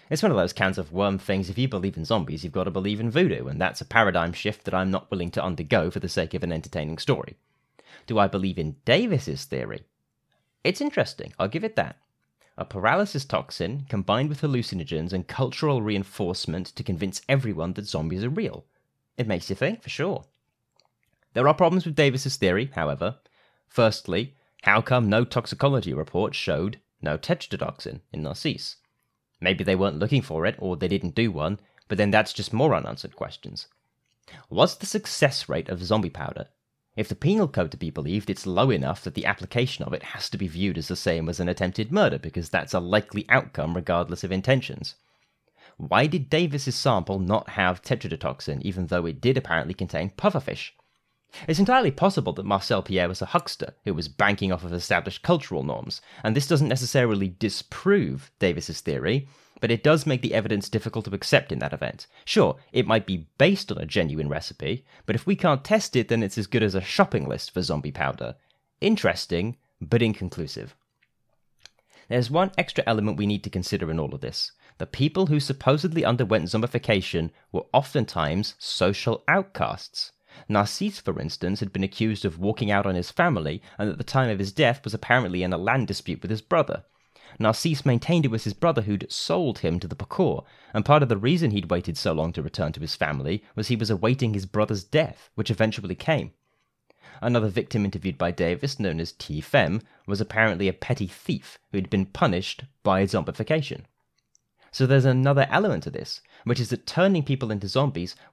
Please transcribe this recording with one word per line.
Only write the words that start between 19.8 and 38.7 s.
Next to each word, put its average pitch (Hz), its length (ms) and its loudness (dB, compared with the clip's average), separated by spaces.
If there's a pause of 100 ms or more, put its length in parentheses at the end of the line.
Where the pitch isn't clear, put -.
for - 80 -14
sure. 170 360 -6 (1080)
There 127 140 4
are 151 60 8
problems 175 320 4
with 156 100 -6
Davis's 135 420 2
theory, 101 380 2
however. 82 420 -2 (500)
Firstly, 110 680 0 (280)
how 104 180 6
come 120 280 2
no 117 160 4
toxicology 123 680 -2
report 87 420 -4
showed 90 440 -2 (220)
no 76 160 -2
tetrodotoxin - 840 -6 (120)
in 78 80 -6
Narcisse? - 560 -6 (640)
Maybe 90 240 0
they 95 100 4
weren't 92 240 2
looking 123 220 2
for 80 240 -2
it, 113 120 0
or 92 200 -4
they 92 100 0
didn't 90 260 -2
do 113 160 2
one, 80 300 -2 (300)
but 104 80 -4
then 101 120 2
that's 107 220 4
just - 220 -8
more 131 200 4
unanswered - 440 -4
questions. - 500 -12 (800)
What's 131 280 4
the - 100 -10
success - 640 0
rate 80 180 -4
of 90 160 -6
zombie 95 260 2
powder? - 380 -10 (480)
If 110 140 -2
the - 60 -6
penal 190 340 2
code 87 220 0
to - 60 -12
be 82 120 -6
believed, 82 400 -2
it's 95 180 -6
low 98 220 4
enough 76 340 0